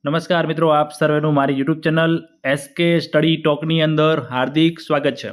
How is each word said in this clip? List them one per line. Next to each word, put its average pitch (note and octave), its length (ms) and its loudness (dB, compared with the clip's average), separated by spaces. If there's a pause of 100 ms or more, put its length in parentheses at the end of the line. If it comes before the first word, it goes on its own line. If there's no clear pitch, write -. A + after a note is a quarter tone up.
નમસ્કાર E3 420 0
મિત્રો, D#3+ 220 0
આપ D3 300 2
સર્વેનું D3+ 340 2
મારી C#3 200 2
YouTube C#3+ 260 -2
ચેનલ D#3+ 440 0 (200)
એસ C3+ 340 -4
કે E3+ 220 2
સ્ટડી D#3+ 380 0
ટોકની D#3 440 0
અંદર D#3 380 2 (100)
હાર્દિક D3 500 0
સ્વાગત C#3+ 340 -2
છે. A2 200 -12